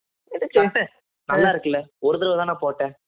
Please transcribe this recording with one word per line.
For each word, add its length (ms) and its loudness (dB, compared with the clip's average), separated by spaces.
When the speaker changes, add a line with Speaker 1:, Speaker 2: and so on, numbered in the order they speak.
Speaker 1:
எதுக்கு? 300 0
Speaker 2:
சட்டை 260 0
நல்லா 260 2
இருக்குல்ல, 340 -2
ஒரு 200 0
தடவை 260 0
தானே 160 -4
போட்டேன், 340 -4